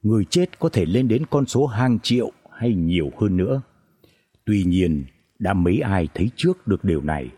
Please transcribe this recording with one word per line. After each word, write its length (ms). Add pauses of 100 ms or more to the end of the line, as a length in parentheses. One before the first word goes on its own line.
Người 220
chết 340
có 100
thể 160
lên 240
đến 220
con 160
số 200
hàng 360
triệu 300 (180)
hay 240
nhiều 360 (100)
hơn 160
nữa. 260 (800)
Tuy 200
nhiên, 400 (340)
đã 160
mấy 260
ai 340
thấy 220
trước 300
được 180
điều 160
này. 380